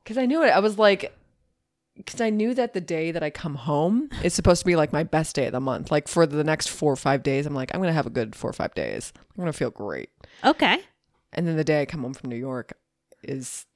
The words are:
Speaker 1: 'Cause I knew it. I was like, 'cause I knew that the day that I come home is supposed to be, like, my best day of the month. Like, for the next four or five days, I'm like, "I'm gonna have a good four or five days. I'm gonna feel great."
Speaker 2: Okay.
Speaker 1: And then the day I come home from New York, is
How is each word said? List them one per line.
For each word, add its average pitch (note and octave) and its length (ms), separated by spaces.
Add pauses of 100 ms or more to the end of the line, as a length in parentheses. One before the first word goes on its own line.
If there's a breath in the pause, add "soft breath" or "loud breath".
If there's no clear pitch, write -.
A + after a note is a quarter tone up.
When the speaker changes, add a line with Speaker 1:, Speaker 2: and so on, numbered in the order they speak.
Speaker 1:
'Cause A3 120
I C4 100
knew D#4 180
it. B3 60
I F3 100
was G#3 180
like, G3+ 340 (920)
'cause - 140
I A3+ 100
knew G#3+ 240
that A#3+ 180
the F#3+ 80
day E3 300
that E3 120
I D3+ 80
come D3+ 260
home D#3+ 520 (140)
is F3 100
supposed F3 280
to - 60
be, F3 100
like, D3+ 160
my D3+ 100
best D#3 320
day C3+ 120
of - 60
the B2+ 80
month. C3 300
Like, D3+ 160
for E3+ 180
the D3 200
next D#3 240
four D3+ 240
or C3 40
five C#3 280
days, C#3 220
I'm D3 80
like, C3 200
"I'm F3+ 60
gonna F3 120
have D3+ 140
a A#2 40
good A2 260
four - 140
or - 40
five - 200
days. A1 420
I'm - 260
gonna E3 100
feel B2+ 180
great." D2+ 400 (340 loud breath)
Speaker 2:
Okay. C4+ 360 (520)
Speaker 1:
And F3 160
then E3 80
the D#3 80
day D3+ 180
I - 40
come D#3 160
home B2+ 120
from C3 160
New A#2+ 60
York, B2+ 380 (540)
is C3+ 480